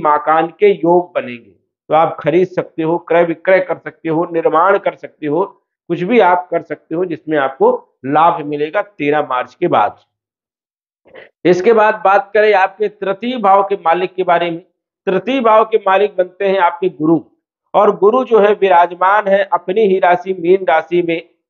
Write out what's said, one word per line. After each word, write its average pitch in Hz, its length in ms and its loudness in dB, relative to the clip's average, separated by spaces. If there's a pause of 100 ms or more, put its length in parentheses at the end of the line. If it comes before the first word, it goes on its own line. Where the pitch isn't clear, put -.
मकान 156 500 0
के 202 220 2
योग 170 420 0
बनेंगे, 120 360 -8
तो - 440 -10
आप 156 260 0
खरीद 175 280 0
सकते 165 340 -8
हो, 160 180 -2
क्रय 170 240 0
विक्रय 170 360 0
कर 175 160 -6
सकते 151 320 -14
हो, 165 240 -2
निर्माण 165 460 2
कर 175 180 -6
सकते - 300 -14
हो, 156 180 -2 (460)
कुछ 170 120 -4
भी 220 180 2
आप 180 300 2
कर 165 120 -4
सकते - 320 -12
हो 175 120 -4
जिसमें 156 320 -6
आपको 180 360 0 (320)
लाभ 151 400 0
मिलेगा 151 360 -4
तेरह 147 400 -2
मार्च 127 320 -6
के 175 140 -4
बाद। 110 300 0 (1500)
इसके 180 280 2
बाद 214 320 2
बात 196 300 2
करें 214 200 2
आपके 196 340 -2
तृतीय 196 500 -6
भाव 196 260 4
के 202 120 -4
मालिक 175 380 -2
के 185 100 -6
बारे 170 260 0
में। 165 100 -10 (460)
तृतीय 196 340 -2
भाव 220 240 4
के 220 140 -2
मालिक 196 380 0
बनते 180 320 -4
हैं 190 120 0
आपके 180 300 -2
गुरु, 156 280 0 (560)
और 202 220 2
गुरु 220 280 2
जो 233 140 2
है 208 160 4
विराजमान 185 720 0
है 196 160 2
अपनी 185 380 -4
ही 190 180 2
राशि 185 340 0
मीन 185 320 0
राशि 175 360 0
में 165 200 -4 (260)